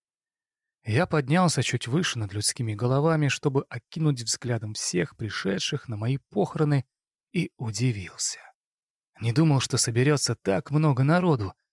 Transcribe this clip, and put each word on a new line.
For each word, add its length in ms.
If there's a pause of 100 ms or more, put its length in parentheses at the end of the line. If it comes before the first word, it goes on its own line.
(840)
Я 220
поднялся 560
чуть 260
выше 300
над 160
людскими 400
головами, 540
чтобы 420
окинуть 540
взглядом 500
всех 420
пришедших 720
на 100
мои 200 (120)
похороны, 560 (460)
и 260
удивился. 840 (840)
Не 120
думал, 260
что 180
соберётся 580
так 360
много 320
народу. 500 (200)